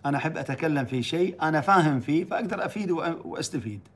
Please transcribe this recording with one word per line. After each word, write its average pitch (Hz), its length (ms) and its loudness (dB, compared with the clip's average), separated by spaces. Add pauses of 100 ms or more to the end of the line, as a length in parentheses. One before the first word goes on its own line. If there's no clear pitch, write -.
أنا 143 120 0
أحب 156 200 -2
أتكلم 147 480 0
في 123 180 -2
شيء 180 380 0
أنا 156 200 2
فاهم 156 380 6
فيه 156 260 2
فأقدر 202 400 -2
أفيد 202 260 -4
وأ-، 165 340 -2
وأستفيد، 104 560 -6 (140)